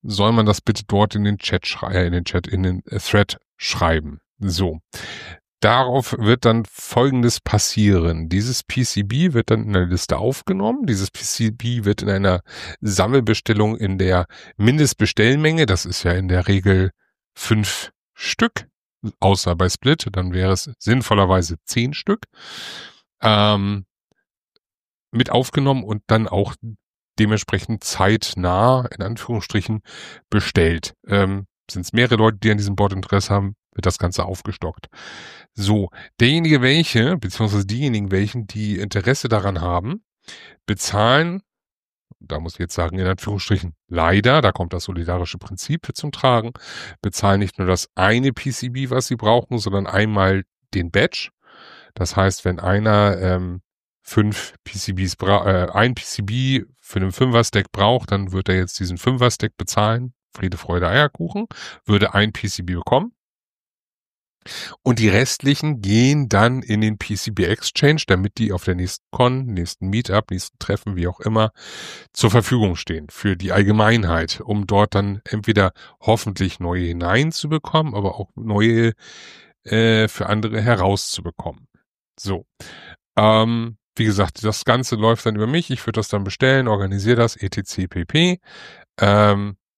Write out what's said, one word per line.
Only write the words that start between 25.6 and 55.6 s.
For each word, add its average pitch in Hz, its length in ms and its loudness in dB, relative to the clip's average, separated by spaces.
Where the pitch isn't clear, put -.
und 107 240 -6
dann 110 200 2
auch - 280 0
dementsprechend 107 680 0
zeitnah, 104 1120 2
in 104 80 -8
Anführungsstrichen, 110 760 -4
bestellt. 82 680 0
Ähm, 98 420 0
sind's 90 220 -10
mehrere 120 240 4
Leute, 110 220 4
die 113 120 2
an 107 80 4
diesem 101 200 -2
Board 101 160 0
Interesse 98 400 0
haben, 101 240 -2
wird - 120 -4
das 92 120 0
Ganze 87 260 -2
aufgestockt. - 640 -10
So, 101 360 0
derjenige 151 400 4
welche, 139 560 2
beziehungsweise 101 480 -2
diejenigen 107 460 -2
welchen, 101 360 -2
die 104 320 -4
Interesse 110 480 -2
daran 98 320 0
haben, 90 460 -4
bezahlen, 127 760 0
da 73 180 -8
muss 82 140 -12
ich - 60 -14
jetzt 85 160 -6
sagen, 87 220 -2
in 92 100 -2
Anführungsstrichen, 92 680 -2
leider, 101 520 2
da 101 120 2
kommt 87 180 -6
das 90 140 -8
solidarische 87 540 -6
Prinzip - 540 -10
zum 147 200 -10
Tragen, 120 400 0
bezahlen 98 380 0
nicht 98 180 -4
nur 92 100 -2
das 90 280 0
eine 113 360 2
P 131 200 -6
C 127 180 -6
B, 127 220 -6
was 127 160 0
sie 123 100 -4
brauchen, 117 400 0
sondern 98 300 -2
einmal 98 560 2
den 87 160 -2
Batch. - 420 -2
Das - 200 -4
heißt, 95 300 2
wenn 90 160 -2
einer, 104 580 2
ähm, 90 420 -2
fünf - 640 -2
P - 160 -14
C 98 140 -6
Bs 92 240 -4
bra-, 95 480 2